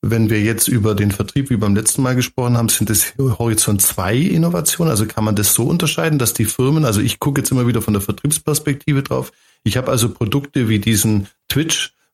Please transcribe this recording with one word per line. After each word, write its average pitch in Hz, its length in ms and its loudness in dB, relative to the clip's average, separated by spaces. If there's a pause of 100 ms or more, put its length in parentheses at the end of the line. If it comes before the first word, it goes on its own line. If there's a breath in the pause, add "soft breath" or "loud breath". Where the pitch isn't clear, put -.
wenn 113 240 2
wir 107 120 2
jetzt 110 260 0
über 107 280 2
den 101 160 2
Vertrieb 135 380 -4
wie 123 60 2
beim 101 200 2
letzten - 260 0
Mal 127 120 0
gesprochen 123 440 0
haben, 117 100 2
sind 107 220 0
das - 280 0
Horizont 113 640 0
zwei 98 360 0
Innovationen? 170 720 0
Also 110 140 0
kann 110 180 -4
man 104 140 0
das 101 160 0
so 113 100 0
unterscheiden, 160 560 0
dass 117 140 0
die 117 100 0
Firmen, 139 400 0
also 110 160 2
ich 107 200 -2
gucke 139 200 -2
jetzt - 120 -2
immer 123 160 2
wieder 117 140 0
von 107 120 -2
der 101 80 2
Vertriebsperspektive 147 1000 -2
drauf, 131 300 -4 (320 soft breath)
ich 107 140 0
habe 127 120 -2
also 120 200 2
Produkte 120 580 -2
wie 107 120 2
diesen 107 480 2 (200)
Twitch, - 460 -4 (200)